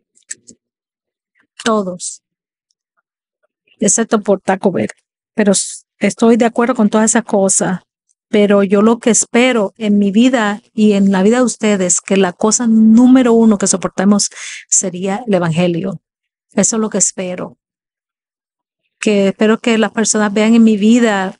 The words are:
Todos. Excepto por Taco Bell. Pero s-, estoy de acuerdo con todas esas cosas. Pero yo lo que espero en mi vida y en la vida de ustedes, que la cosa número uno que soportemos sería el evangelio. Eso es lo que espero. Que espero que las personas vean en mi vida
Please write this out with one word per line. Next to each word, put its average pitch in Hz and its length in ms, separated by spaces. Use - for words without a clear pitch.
Todos. 196 600
Excepto 220 420
por 196 200
Taco 190 300
Bell. - 180
Pero 202 200
s-, - 320
estoy 226 400
de 247 80
acuerdo 247 300
con 208 140
todas 220 220
esas 220 120
cosas. 190 580
Pero 208 300
yo 202 220
lo 233 160
que 247 100
espero 233 680
en 208 200
mi 202 140
vida 226 500
y 214 180
en 196 200
la 190 120
vida 226 140
de 254 60
ustedes, 208 560
que - 160
la 185 160
cosa 214 360
número 233 640
uno 226 240
que 196 80
soportemos 196 640
sería 196 560
el 208 80
evangelio. 175 680
Eso 214 240
es 220 40
lo 220 120
que 202 80
espero. 180 580
Que 202 300
espero 214 300
que 226 200
las 208 120
personas 208 400
vean 214 220
en 233 100
mi 220 140
vida 208 640